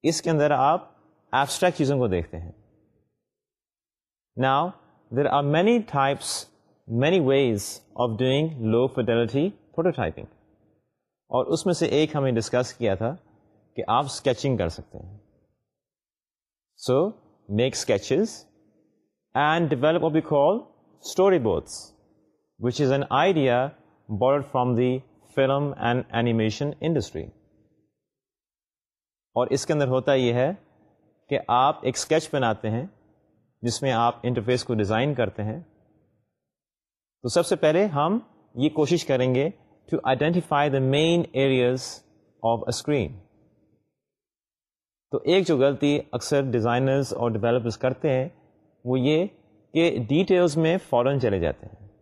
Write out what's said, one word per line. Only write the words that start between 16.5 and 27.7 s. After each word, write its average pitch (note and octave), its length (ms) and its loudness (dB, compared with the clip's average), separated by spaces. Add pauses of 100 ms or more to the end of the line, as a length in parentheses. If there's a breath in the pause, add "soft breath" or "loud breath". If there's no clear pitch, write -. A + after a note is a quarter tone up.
So, C#3+ 140 4 (540)
make C3 120 2 (120)
sketches C3 400 0 (1120)
and D#3 320 0
develop D#3 340 0
what D#3+ 100 0
we D#3 80 2
call D#3 380 2 (520)
storyboards, C3+ 840 0 (720)
which C3 220 0
is C3 60 2
an C#3 340 2
idea C3+ 400 2 (560)
borrowed C#3 200 2 (140)
from B2+ 180 2
the B2+ 220 2 (420)
film C#3 240 2
and B2 320 -2
animation A#2 720 -2
industry۔ D3 600 -4 (2000)